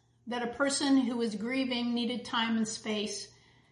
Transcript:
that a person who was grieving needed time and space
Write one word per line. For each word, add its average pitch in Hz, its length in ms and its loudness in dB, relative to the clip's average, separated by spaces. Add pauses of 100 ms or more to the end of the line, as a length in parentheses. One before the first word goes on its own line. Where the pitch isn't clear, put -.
(280)
that 240 160 -2
a - 20 0
person 277 520 2
who 240 180 2
was 233 180 0
grieving 240 600 -2
needed 240 300 -2
time 226 340 0
and 220 100 2
space 214 580 -4 (460)